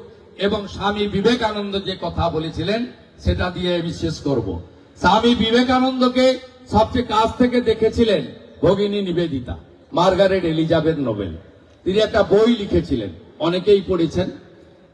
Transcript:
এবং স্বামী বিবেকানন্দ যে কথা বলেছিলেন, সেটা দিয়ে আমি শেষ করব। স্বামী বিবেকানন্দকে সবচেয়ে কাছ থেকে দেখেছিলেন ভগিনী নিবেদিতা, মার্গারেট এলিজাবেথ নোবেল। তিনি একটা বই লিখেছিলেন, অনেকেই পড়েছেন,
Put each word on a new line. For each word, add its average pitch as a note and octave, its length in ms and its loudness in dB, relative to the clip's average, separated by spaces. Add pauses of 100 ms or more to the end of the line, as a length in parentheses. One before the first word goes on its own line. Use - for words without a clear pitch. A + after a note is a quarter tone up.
(380)
এবং G3+ 300 -2
স্বামী G3+ 400 -2
বিবেকানন্দ G#3 720 0
যে F#3+ 220 -8
কথা E3+ 280 -2
বলেছিলেন, E3 560 -4 (340)
সেটা F3 320 -2
দিয়ে F3+ 240 -2
আমি E3 180 -4
শেষ D#3+ 280 -6
করব। G2+ 400 -4 (360)
স্বামী A3 380 4
বিবেকানন্দকে B3+ 1040 2 (320)
সবচেয়ে A#3 340 2
কাছ A3+ 320 0
থেকে B3 240 2
দেখেছিলেন G#3+ 680 0 (340)
ভগিনী G3+ 400 2
নিবেদিতা, D3+ 560 -4 (360)
মার্গারেট F#3 500 2
এলিজাবেথ D#3+ 540 0
নোবেল। G2+ 400 -4 (460)
তিনি F#3+ 160 0
একটা G#3+ 240 2
বই G#3+ 320 4
লিখেছিলেন, D#3+ 540 -2 (300)
অনেকেই F#3 480 2
পড়েছেন, F3 440 0 (640)